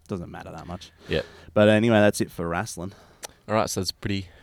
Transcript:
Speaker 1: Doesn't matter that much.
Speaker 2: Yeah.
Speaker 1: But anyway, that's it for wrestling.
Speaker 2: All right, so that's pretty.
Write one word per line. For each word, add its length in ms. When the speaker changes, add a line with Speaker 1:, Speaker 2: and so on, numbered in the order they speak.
Speaker 1:
Doesn't 240
matter 200
that 160
much. 240
Speaker 2:
Yeah. 140
Speaker 1:
But 160
anyway, 300
that's 220
it 100
for 160
wrestling. 460
Speaker 2:
All 80
right, 140
so 120
that's 100
pretty. 360